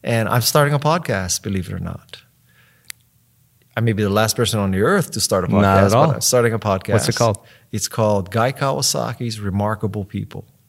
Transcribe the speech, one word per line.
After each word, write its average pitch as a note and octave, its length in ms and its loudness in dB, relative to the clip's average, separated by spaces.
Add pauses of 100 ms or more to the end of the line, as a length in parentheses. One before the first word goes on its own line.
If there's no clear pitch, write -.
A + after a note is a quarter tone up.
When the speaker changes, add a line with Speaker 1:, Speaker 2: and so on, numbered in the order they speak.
Speaker 1:
And A2+ 260 0
I'm A#2 120 2
starting C#3+ 320 2
a D3 60 0
podcast, C#3 640 -2
believe G2 260 -4
it G2 40 -6
or F2+ 60 -8
not. E2+ 420 -12 (1600)
I A2 40 -2
may A2+ 120 0
be G2+ 100 -2
the G2+ 60 0
last G#2+ 260 0
person A2 240 0
on G2 120 0
the F#2+ 100 0
earth F#3 300 2
to A2+ 100 -8
start F#2+ 220 0
a E2 40 -2
podcast, G2+ 140 4
Speaker 2:
Not G2 220 6
at G2+ 100 4
all. C#3 140 4
Speaker 1:
but D3 80 0
I'm A#2 60 -6
starting A#2 320 2
a A2 60 -2
podcast. G2 340 -2
Speaker 2:
What's G#2 160 2
it A2+ 60 -2
called? A2+ 240 2 (320)
Speaker 1:
It's G#2+ 160 -6
called G#2 440 0
Guy A#2 200 0
Kawasaki's B2 880 -4
Remarkable G#2 680 -4
People. G2+ 400 -10 (240)